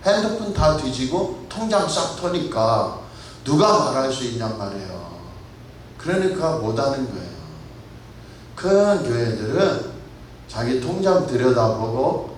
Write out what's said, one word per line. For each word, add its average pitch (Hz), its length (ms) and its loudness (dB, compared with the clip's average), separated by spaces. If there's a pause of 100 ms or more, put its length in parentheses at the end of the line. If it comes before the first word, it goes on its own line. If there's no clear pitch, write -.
핸드폰 208 480 2
다 156 240 4
뒤지고 131 720 -2
통장 214 400 0
싹 - 260 -2
터니까 151 840 0 (440)
누가 202 420 6
말할 131 260 0
수 127 140 -4
있냔 113 320 -4
말이에요. 95 500 -8 (880)
그러니까 180 600 0
못하는 120 520 0
거예요. 123 180 -10 (1300)
큰 196 480 4
교회들은 120 880 0 (560)
자기 123 320 -2
통장 180 480 2
들여다보고 120 1120 2